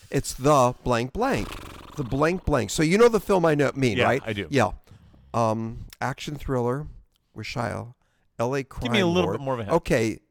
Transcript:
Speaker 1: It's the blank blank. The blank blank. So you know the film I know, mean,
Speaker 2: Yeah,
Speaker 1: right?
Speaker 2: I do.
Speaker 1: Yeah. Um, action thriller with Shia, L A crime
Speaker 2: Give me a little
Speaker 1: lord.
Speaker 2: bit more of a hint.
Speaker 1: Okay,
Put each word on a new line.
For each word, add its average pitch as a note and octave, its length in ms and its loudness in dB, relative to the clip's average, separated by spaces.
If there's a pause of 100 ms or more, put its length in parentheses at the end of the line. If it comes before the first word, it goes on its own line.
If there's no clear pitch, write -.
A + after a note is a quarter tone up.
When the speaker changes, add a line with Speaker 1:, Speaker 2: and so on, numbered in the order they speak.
(100)
Speaker 1:
It's - 220 -2
the B2+ 420 4 (100)
blank B2 280 0
blank. G3+ 360 -2 (480)
The C#3+ 80 -6
blank D3+ 400 0
blank. A#2+ 260 0
So D#3+ 140 0
you F3 140 4
know A#3+ 100 8
the A3+ 100 2
film F#3 260 2
I D#3 120 4
know, C#3 180 2
mean, B2+ 240 2
Speaker 2:
Yeah, A#2+ 60 4
Speaker 1:
right? A#2+ 200 2
Speaker 2:
I A2+ 80 -4
do. G2+ 180 -4
Speaker 1:
Yeah. B2+ 220 2 (640)
Um, A2+ 520 -2 (140)
action C3+ 360 -6
thriller C3 500 -4 (480)
with A2 120 -12
Shia, A2+ 480 -8 (440)
L C#3 160 -2
A C#3 80 -2
crime - 220 -12
Speaker 2:
Give A#3+ 80 -4
me G#3+ 80 2
a F3+ 80 2
little F3 220 0
Speaker 1:
lord. - 100 -4
Speaker 2:
bit C#3 40 -10
more C3+ 100 -4
of A#2+ 60 -6
a G#2+ 40 -8
hint. F#2+ 120 -2
Speaker 1:
Okay, A2+ 440 0 (100)